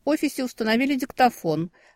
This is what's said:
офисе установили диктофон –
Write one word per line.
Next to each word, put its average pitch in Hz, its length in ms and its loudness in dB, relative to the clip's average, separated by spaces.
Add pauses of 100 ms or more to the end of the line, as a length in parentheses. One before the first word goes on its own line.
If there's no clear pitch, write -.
офисе 285 400 -2
установили 240 500 0
диктофон – 208 760 0 (240)